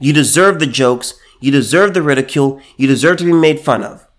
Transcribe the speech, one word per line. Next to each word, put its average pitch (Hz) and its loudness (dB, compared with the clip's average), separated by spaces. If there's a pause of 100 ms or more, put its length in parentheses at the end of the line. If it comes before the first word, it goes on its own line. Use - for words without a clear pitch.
You 143 2
deserve 160 2
the 156 -2
jokes. 123 -2 (260)
You 135 -2
deserve 143 2
the 175 0
ridicule. 135 -2 (160)
You 131 -2
deserve 139 2
to 175 -4
be 175 0
made 156 2
fun 113 -4
of. - -18 (100)